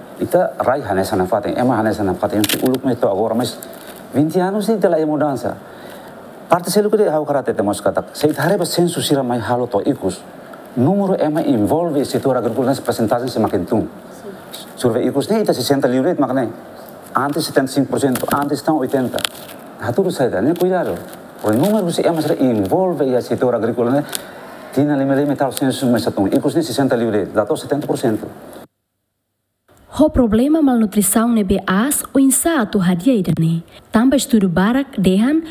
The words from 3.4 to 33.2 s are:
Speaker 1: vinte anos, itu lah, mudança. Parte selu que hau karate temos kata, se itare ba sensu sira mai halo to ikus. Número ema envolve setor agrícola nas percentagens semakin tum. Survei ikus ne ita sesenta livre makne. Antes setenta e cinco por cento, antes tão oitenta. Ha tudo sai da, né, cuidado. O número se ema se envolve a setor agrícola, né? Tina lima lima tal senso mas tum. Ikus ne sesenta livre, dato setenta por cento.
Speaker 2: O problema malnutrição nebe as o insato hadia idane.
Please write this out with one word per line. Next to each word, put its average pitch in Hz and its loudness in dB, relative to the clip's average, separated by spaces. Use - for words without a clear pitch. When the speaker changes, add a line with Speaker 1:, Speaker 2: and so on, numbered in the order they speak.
Speaker 1:
vinte 156 2
anos, 196 0
itu 214 2
lah, 165 4
mudança. 143 -2
Parte 175 2
selu 208 2
que 214 4
hau 151 0
karate 139 0
temos 107 -2
kata, - -2
se - -2
itare 156 2
ba 175 0
sensu 170 0
sira 139 2
mai 123 0
halo 120 -2
to 101 0
ikus. - -2
Número 185 2
ema 151 0
envolve 139 2
setor 127 0
agrícola 120 0
nas 135 0
percentagens 120 0
semakin 104 0
tum. - 0
Survei 123 0
ikus 131 0
ne 214 2
ita 180 -2
sesenta 135 -2
livre 131 2
makne. 127 0
Antes 143 0
setenta 135 0
e - -10
cinco 131 2
por 123 0
cento, 131 0
antes 143 0
tão 156 2
oitenta. 131 0
Ha - -4
tudo 185 0
sai - 0
da, 92 -2
né, 139 2
cuidado. 175 0
O 107 2
número 185 2
se - -2
ema 165 2
se 151 2
envolve 139 2
a 120 4
setor 120 0
agrícola, 117 0
né? 143 0
Tina 147 2
lima 135 2
lima 143 0
tal 135 0
senso 131 -2
mas 120 2
tum. 101 0
Ikus 135 0
ne 170 2
sesenta 135 0
livre, 107 0
dato 107 -2
setenta 143 -4
por - -2
cento. 113 -2
Speaker 2:
O 302 6
problema 262 4
malnutrição 226 2
nebe 202 2
as 220 0
o 277 6
insato 269 2
hadia 185 2
idane. 165 2